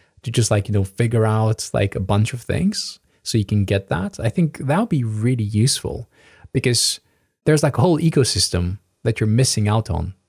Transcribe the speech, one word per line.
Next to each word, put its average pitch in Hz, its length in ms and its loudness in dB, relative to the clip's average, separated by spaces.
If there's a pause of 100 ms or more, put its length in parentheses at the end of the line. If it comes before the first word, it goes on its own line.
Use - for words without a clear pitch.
(240)
to 117 80 -6
just, 110 200 2
like, 104 160 2
you 104 60 -2
know, 98 100 2
figure 113 420 0
out, 110 480 0
like, 104 220 0
a - 60 -4
bunch 104 320 0
of 120 80 -10
things - 580 -4 (240)
so - 140 -4
you 104 80 0
can 104 180 0
get 98 240 -2
that, - 320 -4
I 113 80 -2
think 160 300 0
that 143 200 -2
would 226 120 -2
be 131 160 0
really 110 400 -2
useful 110 640 -2 (420)
because - 480 -2 (460)
there's, 151 180 4
like, 143 140 0
a 113 40 2
whole 170 180 4
ecosystem 95 800 0 (240)
that 110 160 -2
you're 110 80 2
missing 110 420 2
out 110 200 0
on 82 240 -4 (160)